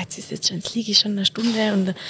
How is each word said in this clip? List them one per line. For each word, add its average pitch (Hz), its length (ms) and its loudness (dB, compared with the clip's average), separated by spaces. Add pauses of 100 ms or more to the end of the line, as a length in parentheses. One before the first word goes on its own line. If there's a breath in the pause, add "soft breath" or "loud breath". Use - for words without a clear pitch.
jetzt - 160 -4
ist, - 140 -6
jetzt - 160 -2
schon, 185 100 -4
jetzt - 180 -4
lieg 220 140 -2
ich 202 100 4
schon 214 140 2
eine 196 120 0
Stunde 220 480 2
und 190 140 4 (220 loud breath)